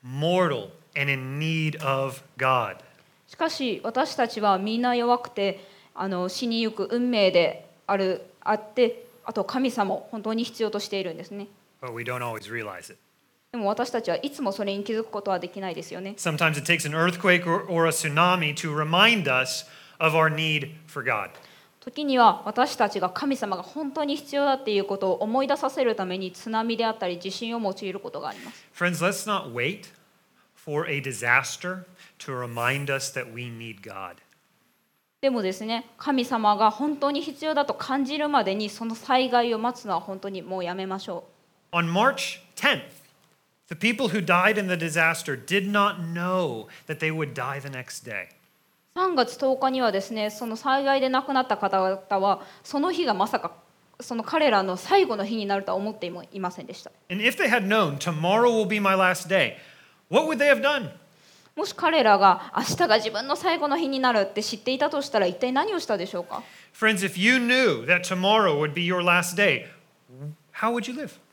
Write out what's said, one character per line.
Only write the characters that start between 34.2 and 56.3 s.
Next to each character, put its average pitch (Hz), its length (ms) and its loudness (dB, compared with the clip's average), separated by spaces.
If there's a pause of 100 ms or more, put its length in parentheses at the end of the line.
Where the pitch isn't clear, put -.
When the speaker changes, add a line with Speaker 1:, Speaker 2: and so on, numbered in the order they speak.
Speaker 2:
で 269 80 2
も 240 100 -2
で 190 120 -2
す 190 120 -8
ね、 233 220 -4 (100)
神 269 280 0
様 220 320 2
が 214 140 6
本 285 260 -2
当 190 140 0
に - 120 -2
必 311 220 -10
要 311 100 0
だ 285 100 2
と - 80 -2
感 277 320 -2
じ 285 140 -4
る 302 100 0
ま 262 160 2
で 190 100 0
に 214 140 -4
そ 208 160 -10
の 226 100 -6
災 254 360 0
害 240 240 2
を 220 40 -2
待 247 200 -4
つ - 80 -14
の 190 80 -2
は 170 60 0
本 190 200 -10
当 196 80 -10
に 190 140 -10
も 185 160 -8
う 180 60 -4
や 175 100 -6
め 190 120 -6
ま 190 120 -6
し 196 100 -12
ょ 170 160 -10 (480)
う。 170 40 0
Speaker 1:
On 170 140 2
March 240 500 2 (160)
tenth, - 260 0 (840)
the 170 60 -10
people 233 340 0
who 190 140 0
died 185 360 4
in 196 100 -2
the 180 60 2
disaster 160 600 0
did 196 340 -2
not 202 420 0
know 170 540 -2 (200)
that 151 120 -8
they 156 120 0
would 156 220 -4
die 135 280 -6
the 139 80 -12
next 127 360 -12
day. 101 240 -10 (680)
Speaker 2:
三 359 200 0
月 247 240 0
十 262 180 2
日 262 140 0
に 262 100 -2
は 226 120 2
で 190 80 0
す 196 120 -10
ね、 214 180 -2
そ 240 160 -10
の 240 100 -6
災 277 280 0
害 269 160 4
で 262 80 2
亡 254 140 0
く 285 100 -6
な 262 100 4
っ 254 40 0
た 208 100 0
方 196 220 0
々 190 480 0
は、 185 160 2 (220)
そ 285 160 -2
の 339 100 2
日 339 140 0
が 226 100 0
ま 190 140 0
さ 254 100 0
か - 140 -4 (480)
そ 240 140 -8
の 226 100 -4
彼 302 260 4
ら 202 120 6
の 190 140 -2
最 381 280 4
後 220 120 0
の 196 80 -2
日 220 120 -4
に 208 100 -2
な 202 100 0
る 196 80 -4
と 185 80 -4
は 185 40 0
思 208 160 -4
っ - 20 -10
て 180 160 -8
も 175 220 -12